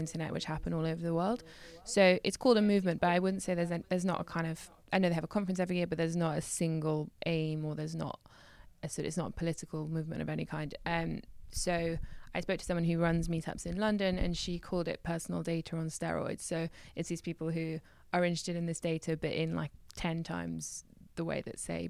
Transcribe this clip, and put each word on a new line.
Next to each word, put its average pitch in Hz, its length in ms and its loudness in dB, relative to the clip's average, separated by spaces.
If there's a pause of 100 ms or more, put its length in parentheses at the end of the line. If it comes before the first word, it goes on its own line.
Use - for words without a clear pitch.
internet, 160 280 -4
which 165 120 -2
happen 160 280 -2
all 160 120 0
over 160 160 -2
the 170 120 0
world. 190 300 0 (420)
So 185 380 8
it's - 140 0
called 247 200 8
a 208 40 6 (120)
movement, 185 260 4
but 175 100 4
I 175 100 6
wouldn't 190 240 0
say 185 100 0
there's 170 180 0
a, 170 180 -2
there's 185 160 2
not 185 140 2
a - 40 -2 (120)
kind 165 120 0
of, 160 220 -6 (220)
I 185 80 4
know 185 100 6
they 170 60 2
have 160 160 0
a - 60 0
conference 185 220 0
every 180 180 2
year, 175 100 2
but 165 100 -2
there's 165 180 2
not 165 220 2
a 160 40 -2
single 156 680 0 (160)
aim, 156 400 0
or 151 100 -4
there's 160 200 -6
not 156 240 -6 (640)
a 156 60 -4
sort, - 180 -4
it's 160 100 -4
not 165 120 -2
a - 40 -8
political 160 540 -4
movement 160 340 -2
of 156 80 -4
any 156 160 -2
kind. 151 280 -6 (120)
Um, 165 360 -2 (300)
so 170 460 0 (380)
I 175 60 -2
spoke 180 180 0
to - 60 -12
someone 170 200 2
who 165 140 4
runs 165 300 4
meetups 165 360 -4
in 170 120 -4
London, 202 400 2
and 180 180 2
she 175 240 -2
called 170 280 -2
it - 160 -4
personal 170 400 -2
data 165 340 -2
on 160 100 -2
steroids. - 540 -2
So 165 260 -2 (280)
it's 170 140 -4
these 165 120 -4
people 165 300 -4
who 160 280 -2 (340)
are 180 120 6
interested 175 300 0
in 170 100 -2
this 165 160 -2
data, 160 360 0
but 156 140 -2
in, 160 240 0
like, 156 160 -2 (240)
ten 165 280 -2
times - 600 -6 (320)
the 170 100 -2
way 147 200 -2
that, - 140 -10
say, 170 300 -4